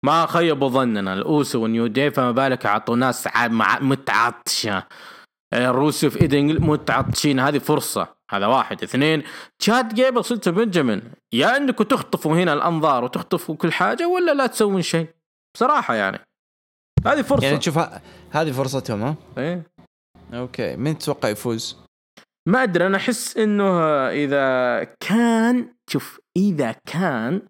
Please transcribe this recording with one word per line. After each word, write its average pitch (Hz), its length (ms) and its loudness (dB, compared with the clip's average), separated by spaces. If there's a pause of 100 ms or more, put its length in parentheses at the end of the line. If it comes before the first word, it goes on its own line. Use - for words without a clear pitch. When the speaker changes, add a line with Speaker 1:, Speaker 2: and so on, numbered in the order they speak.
Speaker 1:
ما 156 220 4
خيبوا 151 420 2
ظننا 110 460 0
الأوسو 135 500 0
ونيو 113 220 0
داي، 131 240 0
فما 127 200 0
بالك 127 360 0
عطوا 110 300 0
ناس 123 300 0
ع-، 117 220 0
مع-، 110 320 2
متعطشة. 117 1040 -2 (680)
آه، 123 180 0
روسف 143 460 0
إيدن 143 440 2
متعطشين، 143 800 0
هذه 143 180 2
فرصة. 123 500 -2 (220)
هذا 101 160 -2
واحد. 113 360 0
اثنين، 147 400 0 (360)
تشاد 226 360 0
جيبل، 247 300 2
سلتو 202 280 -2
بنجامين، 165 500 0 (320)
يا 180 220 4
إنكم 262 280 0
تخطفوا 165 520 0
هنا 175 160 2
الأنظار 147 520 2
وتخطفوا 165 520 -6
كل 160 160 -2
حاجة، 247 360 0
ولا 359 260 2
لا 269 120 0
تسوون 196 360 0
شيء. 165 240 -2 (500)
بصراحة 254 380 2
يعني. 101 260 -2 (840)
هذه 277 160 2
فرصة. 262 240 2
Speaker 2:
يعني 143 120 2
تشوف 151 200 0
ه-، 156 220 -4 (300)
هذه 151 220 -2
فرصتهم، 123 500 -4
ها؟ 143 120 -2 (240)
Speaker 1:
إيه. 165 240 -6 (720)
Speaker 2:
أوكي. 120 420 -6
مين 151 220 -4
تتوقع 139 300 -4
يفوز؟ 113 480 -6 (720)
Speaker 1:
ما 247 140 2
أدري، 180 240 2
أنا 196 100 2
أحس 233 400 -4
إنه 202 440 2 (280)
إذا 131 760 0 (160)
كان، 233 680 2 (220)
شوف، - 300 -6 (160)
إذا 156 380 0 (180)
كان 151 580 -2